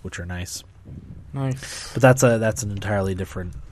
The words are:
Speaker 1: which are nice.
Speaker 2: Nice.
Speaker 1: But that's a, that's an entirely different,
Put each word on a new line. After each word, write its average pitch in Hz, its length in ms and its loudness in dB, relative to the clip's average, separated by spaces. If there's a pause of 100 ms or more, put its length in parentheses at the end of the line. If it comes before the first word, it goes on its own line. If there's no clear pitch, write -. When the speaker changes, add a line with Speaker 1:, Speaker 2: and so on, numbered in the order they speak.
Speaker 1:
which - 160 -8
are 87 60 -8
nice. 90 360 -8 (720)
Speaker 2:
Nice. 135 600 -4
Speaker 1:
But 120 100 2
that's 127 200 8
a, 117 160 6
that's 110 240 0
an 104 80 -2
entirely 98 440 0
different, 90 400 -6 (180)